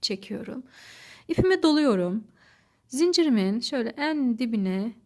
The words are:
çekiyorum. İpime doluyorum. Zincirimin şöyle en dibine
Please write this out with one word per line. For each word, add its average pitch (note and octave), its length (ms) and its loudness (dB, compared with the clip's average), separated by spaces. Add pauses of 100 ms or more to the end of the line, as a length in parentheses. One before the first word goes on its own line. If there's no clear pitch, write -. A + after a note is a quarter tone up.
çekiyorum. G#3+ 640 -8 (680)
İpime F#4 340 4
doluyorum. A3 640 2 (640)
Zincirimin B3+ 720 2
şöyle A#3 280 -4
en C#4 500 -2
dibine G#3+ 540 -2 (140)